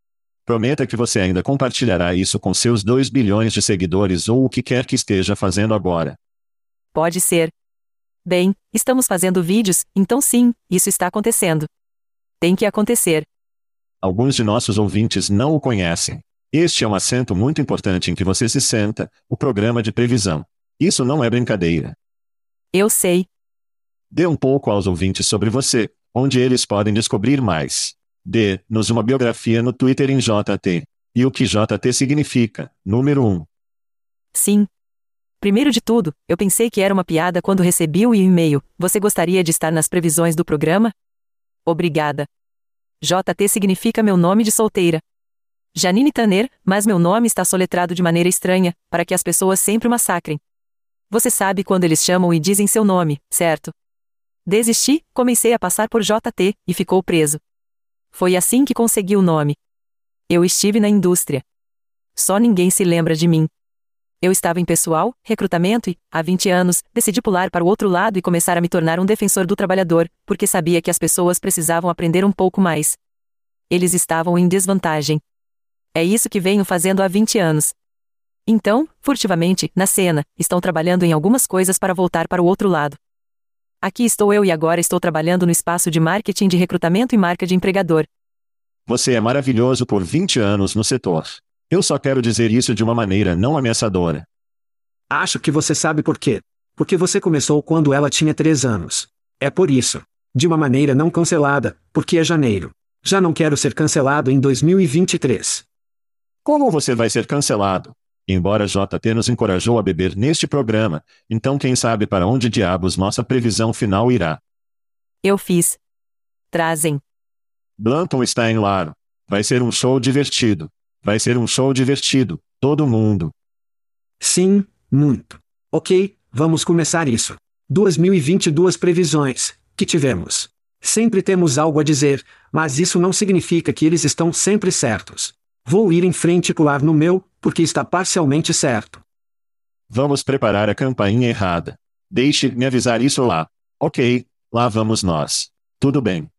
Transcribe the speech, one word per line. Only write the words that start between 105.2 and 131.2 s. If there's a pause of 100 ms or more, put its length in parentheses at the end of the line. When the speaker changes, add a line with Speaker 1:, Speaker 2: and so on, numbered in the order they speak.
Speaker 1:
Como
você
vai
ser
cancelado? (360)
Embora
J
T
nos
encorajou
a
beber
neste
programa, (280)
então
quem
sabe
para
onde
diabos
nossa
previsão
final
irá? (840)
Speaker 2:
Eu
fiz. (720)
Trazem. (800)
Speaker 1:
Blanton
está
em
Laro. (360)
Vai
ser
um
show
divertido. (340)
Vai
ser
um
show
divertido, (180)
todo
mundo. (920)
Speaker 3:
Sim, (240)
muito. (320)
Ok, (160)
vamos
começar
isso. (320)
Duas
mil
e
vinte
e
duas
previsões, (220)
que
tivemos. (320)
Sempre